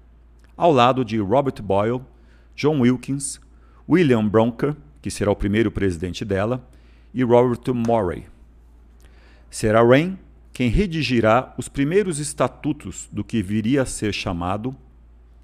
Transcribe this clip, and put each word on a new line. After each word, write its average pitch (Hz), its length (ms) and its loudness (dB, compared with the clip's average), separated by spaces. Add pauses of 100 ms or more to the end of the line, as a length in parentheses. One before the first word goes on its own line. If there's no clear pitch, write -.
(540)
ao 175 180 2
lado 127 340 4
de 110 100 -6
Robert 120 460 0
Boyle, 104 400 0 (520)
John 147 260 0
Wilkins, 127 600 -2 (480)
William 127 400 4
Broncker, 117 480 0 (240)
que 101 100 -10
será 101 200 -2
o 98 60 0
primeiro 104 340 0
presidente 90 520 -4
dela, 107 460 -4 (460)
e 127 100 -2
Robert 120 480 4
Murray. 113 540 -2 (1200)
Será 110 340 2
Wren 151 360 4 (340)
quem 123 160 -2
redigirá 127 880 0
os - 100 -8
primeiros 165 520 -2
estatutos 143 920 -6
do 104 140 -8
que 113 180 -4
viria 107 380 -2
a 127 60 -2
ser 107 260 -6
chamado 98 640 -6 (680)